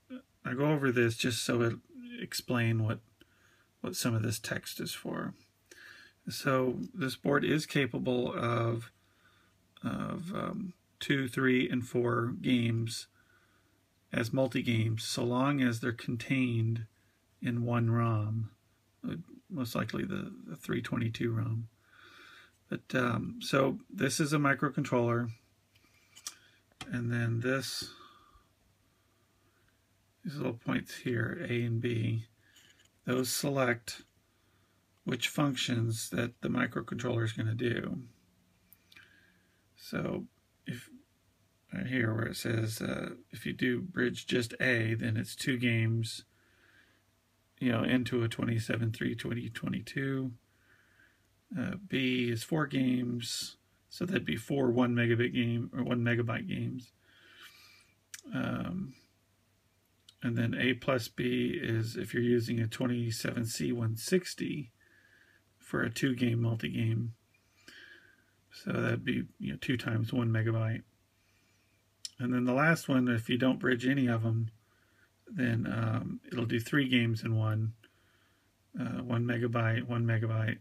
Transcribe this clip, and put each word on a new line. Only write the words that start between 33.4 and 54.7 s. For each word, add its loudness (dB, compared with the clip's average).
which -2
functions 0
that -4
the -2
microcontroller -2
is -2
gonna -2
do. -2
So -4
if, -10
right -4
here 2
where -2
it -6
says, -2
uh, -4
if -10
you -4
do 0
bridge -2
just 0
A, 2
then 0
it's -4
two -2
games, 2
you 2
know, 2
into 2
a 2
twenty-seven 0
three -2
twenty -4
twenty-two. -4
Uh, -2
B 2
is -2
four 0
games, 0
so -6
that'd 0
be -2
four 0